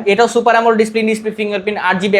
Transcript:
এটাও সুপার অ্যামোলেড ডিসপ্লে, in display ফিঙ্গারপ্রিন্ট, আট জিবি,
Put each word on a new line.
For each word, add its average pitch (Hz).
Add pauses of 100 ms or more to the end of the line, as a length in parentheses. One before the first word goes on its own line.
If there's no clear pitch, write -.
এটাও 208
সুপার 233
অ্যামোলেড 233
ডিসপ্লে, 220
in 220
display 214
ফিঙ্গারপ্রিন্ট, 208
আট 190
জিবি, 202